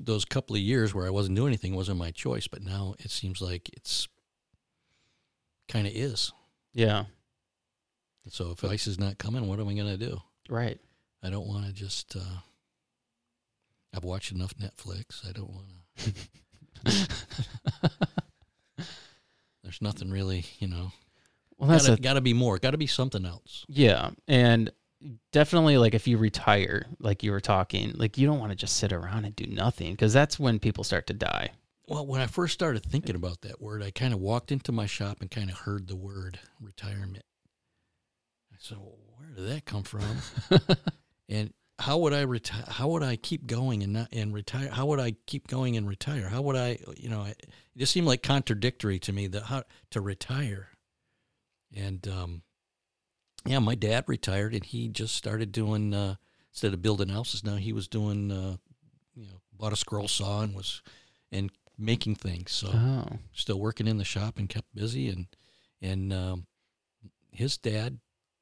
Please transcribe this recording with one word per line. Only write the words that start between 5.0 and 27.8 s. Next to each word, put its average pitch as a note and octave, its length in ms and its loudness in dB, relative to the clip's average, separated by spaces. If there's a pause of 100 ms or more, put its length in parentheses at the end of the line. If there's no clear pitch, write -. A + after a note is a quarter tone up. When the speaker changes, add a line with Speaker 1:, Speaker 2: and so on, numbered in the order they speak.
Speaker 1:
kinda G#2 260 0
is. A#2 380 -2 (400)
Speaker 2:
Yeah. G#2+ 320 4 (1300)
Speaker 1:
So F2 220 -6
if - 120 -6
ice G#2 220 -2
is F#2+ 120 -4
not G2+ 200 -2
coming, A2+ 300 -4
what G2+ 120 -2
am G2+ 80 -4
I G2+ 60 -2
gonna G#2 240 -2
do? F#2+ 240 -6 (260)
Speaker 2:
Right. A#2 320 -2 (420)
Speaker 1:
I F#2 60 -6
don't F#2+ 180 -4
wanna G2+ 260 -4
just, G2 440 -8
uh, F#2 220 -8 (1600)
I've F2+ 80 -6
watched F#2 280 -6
enough F#2 240 -4
Netflix. - 720 -10
I F2+ 40 -12
don't G2 180 -10
wanna. - 1300 -12
Speaker 2:
<laughs> G3 220 4 (2500)
Speaker 1:
There's F#2 180 -16
nothing G2 300 -4
really, F#2+ 340 -2 (140)
you F#2+ 100 -4
know. F2+ 240 -6 (640)
Speaker 2:
Well, C#3 140 4
that's D#3 160 8
Speaker 1:
Gotta, A2+ 120 10
Speaker 2:
a - 40 -4
Speaker 1:
gotta C3+ 180 4
be B2+ 140 4
more. A#2 240 4
Gotta C3 200 2
be D3+ 80 0
something B2+ 380 0
else. - 440 -12
Speaker 2:
Yeah, B2 420 8 (180)
and A#2 420 8 (640)
definitely, E3 460 8
like, A2+ 160 8
if A2 120 2
you A#2+ 120 6
retire, G#2 680 4 (120)
like G#2 240 0
you G#2+ 100 2
were G2 80 0
talking, G#2 540 2